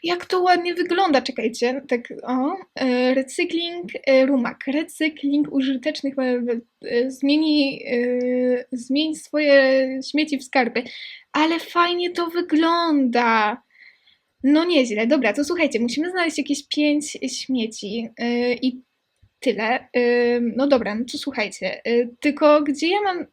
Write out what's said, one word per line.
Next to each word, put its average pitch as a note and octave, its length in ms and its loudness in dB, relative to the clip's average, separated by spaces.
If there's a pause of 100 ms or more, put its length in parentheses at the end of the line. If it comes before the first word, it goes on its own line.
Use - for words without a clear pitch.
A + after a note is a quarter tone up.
jak F4 220 -4
to F#4 160 0
ładnie F4 320 2
wygląda, F4 480 2
czekajcie, A#3+ 640 -4
tak, A#3+ 260 -4 (100)
o, C4 320 -2 (200)
e, B3+ 380 2
recykling, E4+ 760 -4 (160)
e, C4 180 6
rumak, C4 420 -2
recykling D4 840 -2
użytecznych, C4+ 680 -2
e, B3 220 0 (440)
e, B3+ 260 0
zmieni, D4 760 2
e, B3 840 0
zmień C#4+ 440 -2
swoje C4+ 760 4 (220)
śmieci D4 260 0
w C4 60 -8
skarby. - 400 0 (480)
Ale D#4+ 280 2
fajnie F4 520 0
to F4 160 -2
wygląda. D4 1300 2 (840)
No D4+ 220 4
nieźle, A#3+ 420 2
dobra, A#3+ 260 2
to C#4+ 100 -2
słuchajcie, D#4+ 360 0
musimy C#4 320 -2
znaleźć E4+ 260 -2
jakieś C#4+ 300 -4
pięć D4 500 0 (100)
śmieci, A3+ 880 -6
e, A#3+ 360 -2
i B3+ 280 -4 (580)
tyle. A3+ 480 -2 (500)
Ym, A#3+ 180 -2
no C4+ 120 0
dobra, A3 280 2
no A#3+ 160 -4
to D4 60 -10
słuchajcie, G3 720 -6
y, A#3 220 2 (100)
tylko D4 420 4
gdzie C#4+ 260 -2
ja G4+ 140 0
mam F4+ 320 -2